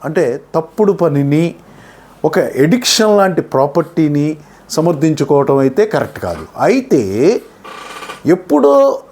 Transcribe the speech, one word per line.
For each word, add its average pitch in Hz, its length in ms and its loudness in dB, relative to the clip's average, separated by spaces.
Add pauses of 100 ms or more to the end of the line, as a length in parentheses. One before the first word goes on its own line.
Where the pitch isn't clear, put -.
అంటే 147 360 -2 (140)
తప్పుడు 196 360 0
పనిని, 156 640 0 (720)
ఒక 156 140 0
అడిక్షన్ 208 800 2
లాంటి 185 240 2
ప్రాపర్టీని 151 960 -2 (320)
సమర్థించుకోవటం 151 880 0
అయితే 135 280 2
కరెక్ట్ 147 340 -4
కాదు. 85 260 -8 (120)
అయితే 151 840 0 (840)
ఎప్పుడో 277 760 2 (120)